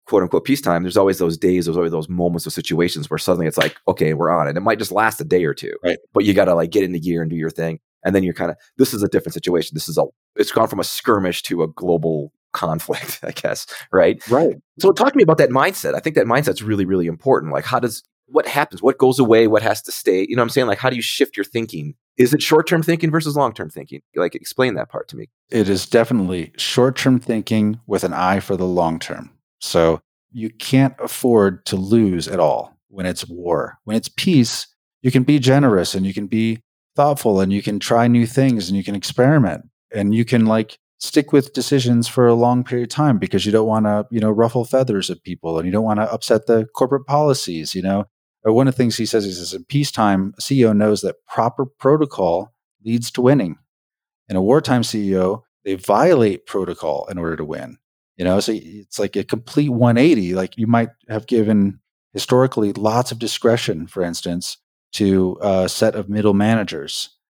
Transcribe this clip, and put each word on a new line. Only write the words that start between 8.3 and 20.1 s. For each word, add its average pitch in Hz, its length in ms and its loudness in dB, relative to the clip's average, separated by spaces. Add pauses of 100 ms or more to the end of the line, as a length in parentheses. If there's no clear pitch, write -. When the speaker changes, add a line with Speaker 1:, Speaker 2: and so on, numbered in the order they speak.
Speaker 1:
kinda, 85 240 -6 (200)
this - 160 4
is 104 100 -2
a 101 40 2
different - 280 -2
situation. 80 400 -2
This 78 120 -8
is 78 100 -6
a, 73 80 2 (300)
it's - 160 0
gone 113 160 2
from 104 120 -6
a 85 40 -4
skirmish 95 600 -2
to 85 200 -4
a 80 40 0
global 80 680 -4 (200)
conflict, - 680 -6
<laughs> - 40 -16
I - 80 -10
guess, - 360 -6 (260)
right? 92 340 4
Speaker 2:
Right. 123 280 2 (240)
Speaker 1:
So 196 120 6
talk 254 220 2
to - 40 0
me 269 60 6
about 160 140 6
that 139 140 4
mindset. 135 420 0
I 67 60 -4
think 156 160 -4
that 135 100 4
mindset's 120 380 0
really, 104 220 0
really 92 200 2
important. 82 480 0
Like, 69 120 -4
how 127 140 -2
does, 117 220 -4 (240)
what 147 220 0
happens? 143 340 -4
What 127 160 2
goes 131 220 4
away? 113 280 6
What 107 140 2
has 107 220 -2
to - 80 -14
stay? 95 360 0